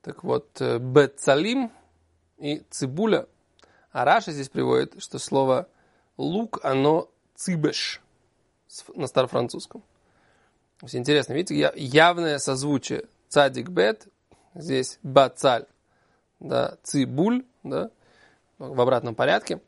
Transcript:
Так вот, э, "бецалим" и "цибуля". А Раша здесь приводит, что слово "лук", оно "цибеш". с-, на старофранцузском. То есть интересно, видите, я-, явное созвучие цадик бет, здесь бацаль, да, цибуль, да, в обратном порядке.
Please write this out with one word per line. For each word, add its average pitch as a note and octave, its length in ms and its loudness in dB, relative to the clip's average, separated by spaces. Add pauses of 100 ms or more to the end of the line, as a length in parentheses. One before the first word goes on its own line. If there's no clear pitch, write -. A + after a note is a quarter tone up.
Так - 220 -14
вот, B2+ 360 -4
э, B2 180 0
"бецалим" D3 920 2 (680)
и D3 320 -8
"цибуля". E3 580 0 (640)
А B2 120 -2
Раша F#3 280 2
здесь C#3 160 -8
приводит, B2+ 520 0
что - 180 -12
слово C3 500 0 (480)
"лук", F3+ 480 -4
оно D3 440 2 (280)
"цибеш". - 640 -4 (680)
с-, - 180 -20 (120)
на D3 100 -4
старофранцузском. B2+ 760 -2 (1000)
То C3 60 -20
есть B2 100 -10
интересно, C3 380 0
видите, D#3 220 -4
я-, D3 200 2
явное D#3 640 2
созвучие C3+ 680 -4 (240)
цадик C3 400 2
бет, G3 400 0 (460)
здесь C#3 500 -4
бацаль, C3 600 4 (760)
да, - 420 -2
цибуль, D3+ 600 -2 (180)
да, C#3 280 -6 (680)
в C3+ 220 -6
обратном B2 340 2
порядке. D3+ 540 0